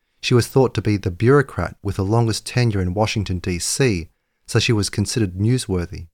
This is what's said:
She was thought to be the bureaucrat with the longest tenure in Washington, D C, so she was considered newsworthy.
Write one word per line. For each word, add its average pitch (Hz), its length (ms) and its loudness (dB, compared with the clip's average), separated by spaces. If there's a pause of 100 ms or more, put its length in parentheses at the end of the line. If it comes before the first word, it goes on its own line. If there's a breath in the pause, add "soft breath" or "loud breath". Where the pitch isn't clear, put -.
(200)
She - 140 0
was 117 140 4
thought 131 260 2
to 107 80 -2
be 104 140 0
the 95 140 -4
bureaucrat 113 720 0
with 101 140 -4
the 98 80 0
longest 110 420 0
tenure 113 340 0
in 90 140 -2
Washington, 101 440 -2
D 90 200 -4
C, 95 500 -2 (380)
so - 120 0
she 117 140 2
was 104 180 0
considered 101 440 -2
newsworthy. 92 800 -2